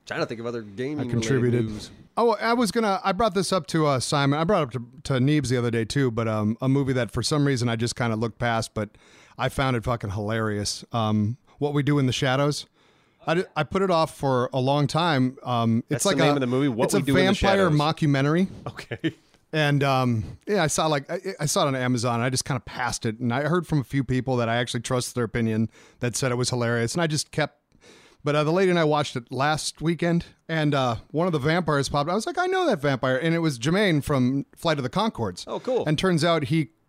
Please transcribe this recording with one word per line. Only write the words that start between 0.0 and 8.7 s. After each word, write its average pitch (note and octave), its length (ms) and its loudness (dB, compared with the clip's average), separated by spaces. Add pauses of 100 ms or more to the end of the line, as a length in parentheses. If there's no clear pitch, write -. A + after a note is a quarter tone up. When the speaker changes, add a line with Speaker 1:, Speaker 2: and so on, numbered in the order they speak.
Speaker 1:
Trying C3 160 -6
to D#3 60 0
think A#2 140 -10
of A2+ 60 -10
other A#2+ 140 -6
gaming B2 480 -6
Speaker 2:
I - 20 -8
contributed. A#2+ 440 2
Speaker 1:
related A2 180 0
news. G#2+ 180 -12 (280)
Speaker 2:
Oh, A#3 200 4
I A3+ 140 0
was A#3 180 2
gonna, G#3 320 0
I G3 100 0
brought G#3 200 0
this F#3+ 180 -2
up F#3 180 0
to, D#3 180 2
uh, C3+ 120 2
Simon. C#3+ 400 2
I - 60 0
brought F3+ 200 2
it B2+ 120 -6
up A#2+ 80 -8 (200)
to, C#3 100 -2
to C3 40 2
Neebs C#3 300 4
the B2+ 80 2
other A#2+ 140 0
day A2+ 160 0
too, C3+ 240 0
but, A2+ 180 -2
um, G#2+ 320 0
a C3 80 0
movie C3+ 240 2
that B2 180 0
for A#2+ 120 -2
some D3 240 2
reason B2+ 200 0
I A#2 100 0
just A#2 200 -2
kinda A#2 180 -2
looked A2 240 -4
past, A#2 360 -2